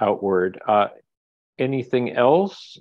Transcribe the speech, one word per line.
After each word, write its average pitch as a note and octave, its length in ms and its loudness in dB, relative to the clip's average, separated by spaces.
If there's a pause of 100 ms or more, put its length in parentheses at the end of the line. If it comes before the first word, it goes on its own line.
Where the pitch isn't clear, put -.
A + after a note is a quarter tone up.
outward. F#2+ 680 -2
Uh, G#2 200 2 (720)
anything C3 540 -4
else D3 680 0